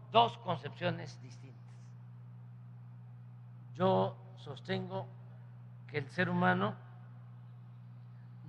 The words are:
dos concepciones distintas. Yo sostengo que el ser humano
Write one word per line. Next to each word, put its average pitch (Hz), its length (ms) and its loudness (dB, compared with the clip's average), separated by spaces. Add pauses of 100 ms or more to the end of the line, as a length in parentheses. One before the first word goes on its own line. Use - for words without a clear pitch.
(120)
dos 226 280 10
concepciones 170 840 0
distintas. - 380 -14 (2250)
Yo 190 400 6 (220)
sostengo 190 680 -4 (800)
que 151 100 -2
el 143 120 -2
ser 180 200 4
humano 180 440 8 (1800)